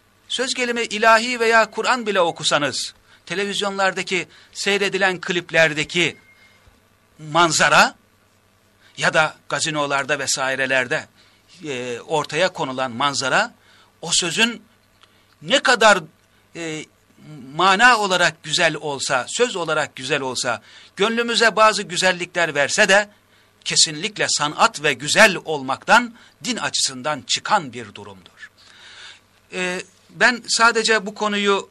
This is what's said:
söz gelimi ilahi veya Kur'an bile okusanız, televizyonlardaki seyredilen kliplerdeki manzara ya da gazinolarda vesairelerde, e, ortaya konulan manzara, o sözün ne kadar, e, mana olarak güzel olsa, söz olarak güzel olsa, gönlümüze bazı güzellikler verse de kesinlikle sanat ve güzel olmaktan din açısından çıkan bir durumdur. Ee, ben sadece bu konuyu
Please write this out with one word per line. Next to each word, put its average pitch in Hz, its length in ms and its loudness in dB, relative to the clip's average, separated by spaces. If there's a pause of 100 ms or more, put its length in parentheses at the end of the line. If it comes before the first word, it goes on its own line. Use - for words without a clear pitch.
(280)
söz 254 260 -4
gelimi 240 280 -4
ilahi 226 580 2
veya 226 320 4
Kur'an 226 360 -2
bile 196 140 2
okusanız, 151 720 -2 (320)
televizyonlardaki 190 1000 -4 (260)
seyredilen 190 680 -2
kliplerdeki 160 960 0 (1000)
manzara 160 760 4 (1000)
ya 160 160 -2
da 156 220 2 (140)
gazinolarda 143 680 -2
vesairelerde, 131 880 -2 (600)
e, 123 320 -8
ortaya 156 540 -2
konulan 131 380 -6
manzara, 139 640 -2 (480)
o 165 100 -10
sözün 190 520 0 (800)
ne 202 180 0
kadar, 220 400 4 (560)
e, 160 300 -10 (680)
mana 196 420 6
olarak 180 460 0
güzel 156 320 0
olsa, 139 540 -2
söz 233 260 -2
olarak 156 400 -2
güzel 135 260 -4
olsa, 123 400 -4 (340)
gönlümüze 226 600 0
bazı 214 280 4
güzellikler 175 720 -2
verse 143 340 2
de 208 200 4 (560)
kesinlikle 160 640 -2
sanat 151 540 0
ve 151 100 2
güzel 160 420 2 (100)
olmaktan 160 680 0 (280)
din 233 140 -6
açısından 135 720 -4
çıkan 151 460 -2
bir 110 220 -14
durumdur. 98 560 -20 (1040)
Ee, 180 280 -6 (280)
ben 226 380 0
sadece 220 580 2
bu 208 100 -10
konuyu 202 560 -2